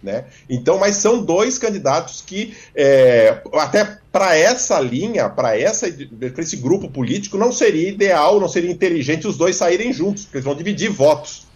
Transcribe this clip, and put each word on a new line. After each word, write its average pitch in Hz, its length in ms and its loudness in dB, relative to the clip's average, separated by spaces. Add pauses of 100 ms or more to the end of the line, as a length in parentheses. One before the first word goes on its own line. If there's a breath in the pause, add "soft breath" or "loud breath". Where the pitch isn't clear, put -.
né? 107 240 -8 (240 loud breath)
Então, 151 300 0
mas 202 160 0
são 226 260 0
dois 214 360 0
candidatos 165 680 -4
que, 202 280 -10 (200 loud breath)
é, 127 680 6 (120)
até 175 440 0 (160)
pra 185 240 2
essa 208 420 2
linha, 139 480 -2
pra 110 320 -2
essa, 208 320 -2 (420)
pra 165 80 -10
esse 160 140 -8
grupo 139 340 -2
político, 160 480 -6
não 233 140 2
seria 190 380 0
ideal, 196 500 2
não 190 80 -2
seria 175 240 -2
inteligente 165 560 -2
os 196 80 -4
dois 175 220 0
saírem 196 340 0
juntos, 202 320 -4
porque - 140 -12
eles 131 80 -6
vão 143 100 -2
dividir 170 340 -4
votos - 680 0